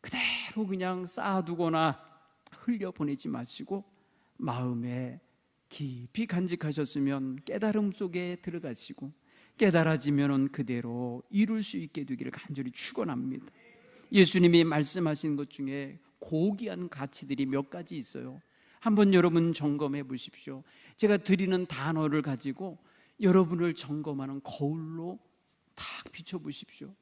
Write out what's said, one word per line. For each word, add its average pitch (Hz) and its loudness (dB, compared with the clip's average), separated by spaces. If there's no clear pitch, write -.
그대로 - -4
그냥 185 -2
쌓아두거나 170 0
흘려보내지 180 -4
마시고 139 -6
마음에 123 -4
깊이 131 -6
간직하셨으면 147 -2
깨달음 208 -2
속에 180 -6
들어가시고 156 -10
깨달아지면은 143 4
그대로 120 -6
이룰 214 2
수 196 -2
있게 151 -8
되기를 127 -6
간절히 135 -8
축원합니다. - -6
예수님이 175 8
말씀하신 151 0
것 143 -6
중에 139 -8
고귀한 185 -2
가치들이 139 -4
몇 139 -2
가지 175 -12
있어요. 131 -12
한번 208 6
여러분 170 6
점검해 143 -2
보십시오. 135 -12
제가 208 4
드리는 185 2
단어를 156 0
가지고 139 -6
여러분을 175 6
점검하는 139 -6
거울로 160 -6
탁 - -10
비춰보십시오. 151 -12